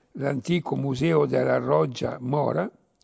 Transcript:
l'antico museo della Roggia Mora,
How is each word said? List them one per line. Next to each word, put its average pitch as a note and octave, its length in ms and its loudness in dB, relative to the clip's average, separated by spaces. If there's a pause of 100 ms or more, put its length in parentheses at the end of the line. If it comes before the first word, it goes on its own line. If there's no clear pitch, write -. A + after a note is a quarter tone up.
(140)
l'antico C#3+ 640 -2
museo C#3+ 500 2
della C3 320 2
Roggia B2+ 640 0
Mora, C#3+ 500 0 (340)